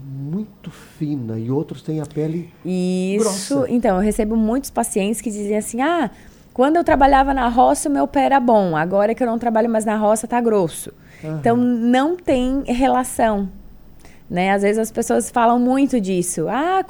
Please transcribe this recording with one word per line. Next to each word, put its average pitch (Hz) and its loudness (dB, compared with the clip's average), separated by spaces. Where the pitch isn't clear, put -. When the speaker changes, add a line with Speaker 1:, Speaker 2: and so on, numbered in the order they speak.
Speaker 1:
muito 143 -10
fina 135 -6
e 113 -6
outros 147 -4
têm 156 -6
a 143 -6
pele 160 -6
Speaker 2:
Isso. 185 -2
Speaker 1:
grossa. 277 0
Speaker 2:
Então, 226 2
eu 185 2
recebo 214 0
muitos 226 0
pacientes 226 -2
que 240 -8
dizem 208 -4
assim, 220 -4
"Ah, 302 0
quando 285 2
eu 339 4
trabalhava 277 4
na 254 0
roça, 254 2
o 294 0
meu 277 0
pé 269 0
era 262 4
bom. 208 4
Agora 196 0
que 220 -4
eu 247 2
não 226 -2
trabalho 233 0
mais 220 0
na 214 0
roça, 220 2
tá 240 -2
grosso." 208 0
Speaker 1:
Aham. 156 -8
Speaker 2:
Então, 226 2
não 247 2
tem 254 0
relação, 247 0
né? 180 0
Às 202 0
vezes 208 2
as 220 -4
pessoas 233 -2
falam 233 2
muito 254 2
disso. 175 -2
"Ah, 339 -2